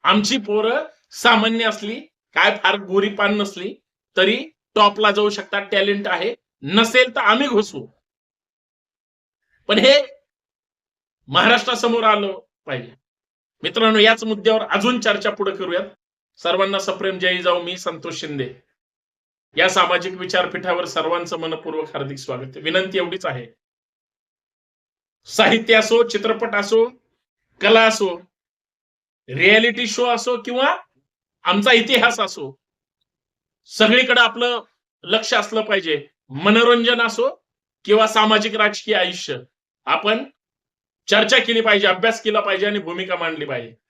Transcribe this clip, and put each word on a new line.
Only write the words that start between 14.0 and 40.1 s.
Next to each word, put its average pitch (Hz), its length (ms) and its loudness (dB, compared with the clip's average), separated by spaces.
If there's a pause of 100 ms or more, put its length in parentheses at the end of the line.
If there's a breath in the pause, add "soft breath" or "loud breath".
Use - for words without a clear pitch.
मुद्द्यावर 220 380 0
अजून 214 380 0
चर्चा 208 300 -2
पुढे 196 260 -6
करूयात. 180 280 -6 (520)
सर्वांना 190 420 -2
सप्रेम 190 400 -6
जय 180 240 -2
जाऊ, 175 200 0
मी 175 140 -10
संतोष 165 440 -10
शिंदे. 143 340 -8 (1000)
या 180 120 4
सामाजिक 180 440 0
विचारपीठावर 180 720 -4
सर्वांचं 170 540 -4
मनपूर्वक 160 580 -8
हार्दिक 139 220 -10
स्वागत. 131 380 -12
विनंती 185 420 -4
एवढीच 180 280 -6
आहे, 127 200 -8 (1800)
साहित्य 220 500 2
असो, 226 340 4
चित्रपट 220 460 -4
असो, 220 360 0 (680)
कला 220 220 6
असो, 208 360 0 (1120)
रियालिटी 220 580 2
शो 240 200 -2
असो 240 360 -2
किंवा 254 340 -2 (680)
आमचा 202 300 2
इतिहास 233 480 2
असो, 143 400 -8 (1040)
सगळीकडे 247 560 2
आपलं 233 400 0 (420)
लक्ष 220 320 -2
असलं 214 280 -2
पाहिजे. 165 460 -2 (200)
मनोरंजन 233 720 2
असो 233 440 -4 (400)
किंवा 214 220 4
सामाजिक 214 480 2
राजकीय 214 400 -2
आयुष्य, 180 440 -4 (460)
आपण 208 400 -2 (840)